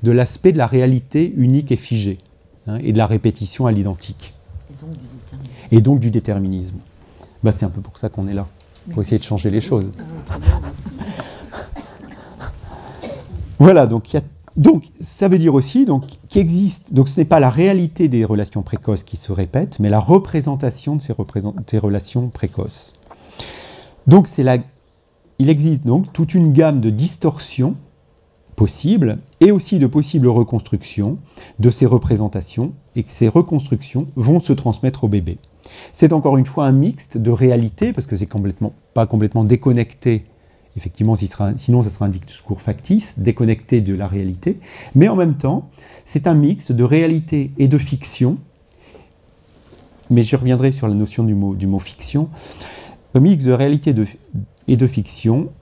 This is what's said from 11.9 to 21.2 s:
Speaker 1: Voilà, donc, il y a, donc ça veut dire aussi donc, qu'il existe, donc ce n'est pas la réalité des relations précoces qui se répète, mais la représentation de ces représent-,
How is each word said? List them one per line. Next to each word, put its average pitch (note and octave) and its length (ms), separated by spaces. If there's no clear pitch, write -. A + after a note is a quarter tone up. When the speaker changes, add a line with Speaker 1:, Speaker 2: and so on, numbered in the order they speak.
Speaker 1:
Voilà, D3+ 300
donc, A2+ 240
il D#3 60
y - 20
a, - 20
donc F3 280
ça - 260
veut F3+ 120
dire D#3+ 160
aussi C#3+ 300
donc, C#3 200
qu'il G3+ 120
existe, F3+ 540
donc C3+ 140
ce C#3 100
n'est D#3+ 60
pas D#3 160
la B2+ 100
réalité E3+ 560
des A#2+ 180
relations G#2 380
précoces G#2 400
qui - 140
se - 160
répète, G2 480
mais G#2 100
la G#2 80
représentation C#3+ 960
de D3 80
ces - 100
représent-, G#2 440